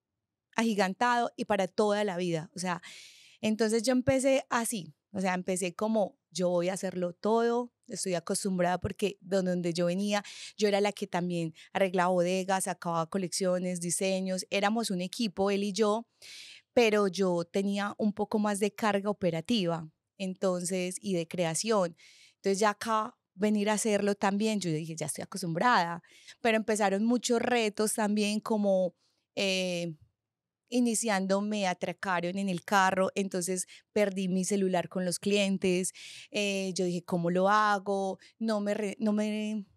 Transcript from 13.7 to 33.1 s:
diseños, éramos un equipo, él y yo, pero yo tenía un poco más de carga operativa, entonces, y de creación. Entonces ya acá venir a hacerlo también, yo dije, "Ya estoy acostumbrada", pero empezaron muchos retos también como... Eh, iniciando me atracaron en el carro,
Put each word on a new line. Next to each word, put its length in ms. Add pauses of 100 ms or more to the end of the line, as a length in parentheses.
diseños, 680
éramos 420
un 100
equipo, 500
él 120
y 100
yo, 340 (640)
pero 340
yo 380
tenía 520
un 160
poco 260
más 200
de 140
carga 360
operativa, 800 (280)
entonces, 840
y 140
de 120
creación. 680 (420)
Entonces 220
ya 120
acá 460 (180)
venir 340
a 40
hacerlo 420
también, 460
yo 100
dije, 240
"Ya 120
estoy 160
acostumbrada", 800 (380)
pero 160
empezaron 480
muchos 360
retos 540
también 440
como... 560 (400)
Eh, 600 (760)
iniciando 720
me 260
atracaron 680
en 120
el 160
carro, 500